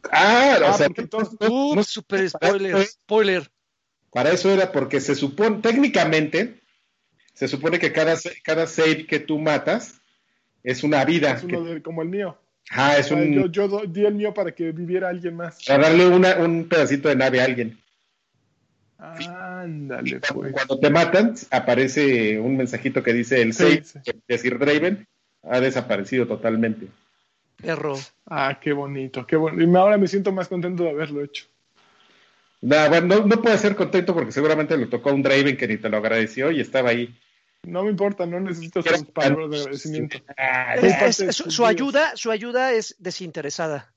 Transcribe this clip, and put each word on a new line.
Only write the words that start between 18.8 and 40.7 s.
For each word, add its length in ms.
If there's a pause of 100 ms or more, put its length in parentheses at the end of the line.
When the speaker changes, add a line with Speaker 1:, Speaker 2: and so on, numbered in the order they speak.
Speaker 2:
Ándale, 1200
Speaker 1:
Cuando, 220
Speaker 2:
pues. 120
Speaker 1:
cuando 260
te 100
matan, 460 (140)
aparece 920
un 180
mensajito 440
que 120
dice, 280
"El 120
Speaker 2:
Sí, 100
Speaker 1:
save 200
Speaker 2:
sí. 160 (280)
Speaker 1:
de 100
Sir 220
Draven 480 (360)
ha 160
desaparecido 680
totalmente." 600 (680)
Speaker 3:
Perro. 380 (320)
Speaker 2:
Ah, 340
qué 120
bonito, 520
qué 100
bueno. 260
Y 60
me, 120
ahora 180
me 100
siento 240
más 160
contento 360
de 80
haberlo 320
hecho. 220 (1160)
Speaker 1:
Nah, 280
bueno, 180
no, 180
no 160
puede 160
ser 180
contento 380
porque 180
seguramente 460
le 80
tocó 240
a 40
un 100
Draven 340
que 100
ni 100
te 120
lo 80
agradeció 540
y 100
estaba 280
ahí. 260 (480)
Speaker 2:
No 200
me 80
importa, 360
no 120
necesito 440
Speaker 1:
Pero 160
Speaker 2:
sus 80
palabras 440
de 100
agradecimiento. 560 (200)
Speaker 1:
Ah, 380